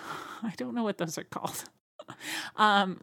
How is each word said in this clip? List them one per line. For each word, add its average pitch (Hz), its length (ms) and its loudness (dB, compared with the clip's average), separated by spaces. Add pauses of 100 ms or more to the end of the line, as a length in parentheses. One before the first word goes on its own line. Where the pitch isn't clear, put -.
(160)
<laughs> - 280 -12
I 226 140 -2
don't 247 160 -6
know 233 100 0
what 202 140 0
those 160 200 -2
are - 60 -4
called. - 460 -4
<laughs> - 40 -20 (800)
Um, 202 480 6